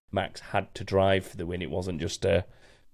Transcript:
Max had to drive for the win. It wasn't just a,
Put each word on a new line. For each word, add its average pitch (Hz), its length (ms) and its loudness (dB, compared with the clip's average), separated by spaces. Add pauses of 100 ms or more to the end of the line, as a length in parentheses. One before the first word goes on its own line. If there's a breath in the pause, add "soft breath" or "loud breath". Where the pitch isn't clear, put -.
(120)
Max 95 280 -4
had - 360 -4
to - 80 -10
drive 95 420 4
for - 120 -14
the 101 80 -6
win. 87 160 -4
It 78 100 -4
wasn't 90 300 -2
just 87 240 -4
a, 90 200 4 (480 soft breath)